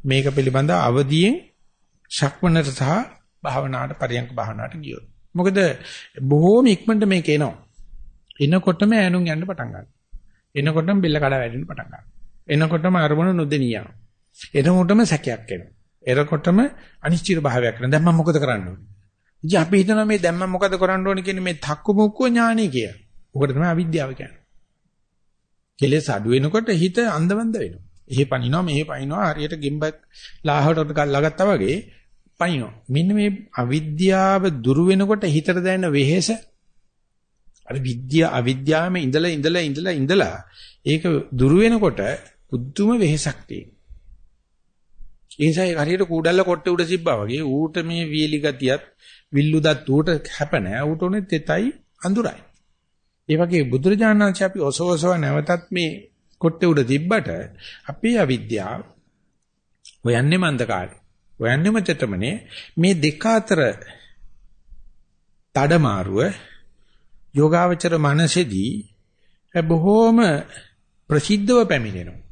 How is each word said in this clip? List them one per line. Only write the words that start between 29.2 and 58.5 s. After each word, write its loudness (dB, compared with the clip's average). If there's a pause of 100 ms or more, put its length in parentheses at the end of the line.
හරියට -4
ගෙම්බක් -4 (460)
ලාහකට 2
ගල්ලා 0
ගත්තා 0
වගේ 0 (640)
පනිනවා. -2 (120)
මෙන්න 0
මේ 2 (240)
අවිද්‍යාව 0 (140)
දුරු 2
වෙනකොට 2
හිතට 0
දැනෙන -2
වෙහෙස, 2 (1400)
අර -8
විද්‍යා, 0
අවිද්‍යාවම 0
ඉඳලා, 0
ඉඳලා, 0
ඉඳලා, -4
ඉඳලා 0 (460)
ඒක -2 (260)
දුරු 4
වෙනකොට 2 (440)
පුදුම -2
වෙහෙසක් 0
තියෙනවා. -16 (1500)
ඒ -2
නිසා 2
ඒක -2
හරියට 0
කූඩල්ල 2
කොට්ටේ 0
උඩ 0
තිබ්බා -2
වගේ -4
ඌට -2
මේ -4
වියලි -2
ගතියත්, -2 (460)
විල්ලු 2
දත් 0
ඌට 2 (200)
හැප -6
නෑ. -4
ඌට -4
උනේ -2
තෙතයි -2 (360)
අඳුරයි. -2 (880)
ඒ 2
වගේ 2
බුදුරජාණන් 2
වහන්සේ 0
අපි -6
ඔසවසව 0
නැවතත් -2
මේ -2 (520)
කොට්ටේ 2
උඩ 2
තිබ්බට -2 (540)
අපේ -4
අවිද්‍යාව -4 (1160)